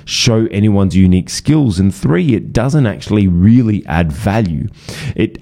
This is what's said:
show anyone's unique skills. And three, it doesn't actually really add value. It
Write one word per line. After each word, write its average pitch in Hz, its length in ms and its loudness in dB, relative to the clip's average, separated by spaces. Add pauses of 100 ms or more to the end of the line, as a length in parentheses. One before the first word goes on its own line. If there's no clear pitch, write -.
show 113 440 -2
anyone's 98 480 0
unique 92 340 2
skills. 139 500 0
And 98 160 0
three, 156 380 0
it - 180 -4
doesn't 139 340 0
actually 104 440 0
really 104 560 2
add 80 260 -2
value. 92 560 -2 (480)
It - 260 -2